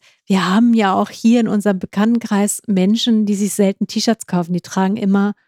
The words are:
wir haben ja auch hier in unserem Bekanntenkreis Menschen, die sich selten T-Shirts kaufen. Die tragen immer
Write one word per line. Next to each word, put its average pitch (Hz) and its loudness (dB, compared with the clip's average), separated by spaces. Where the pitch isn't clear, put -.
wir 185 0
haben 226 4
ja 202 2
auch 202 0
hier 233 2
in 226 0
unserem 202 -2
Bekanntenkreis 214 -2
Menschen, 214 2
die 202 0
sich 196 -2
selten 202 0
T-Shirts - -4
kaufen. 175 -2
Die 175 -2
tragen 190 -2
immer 202 0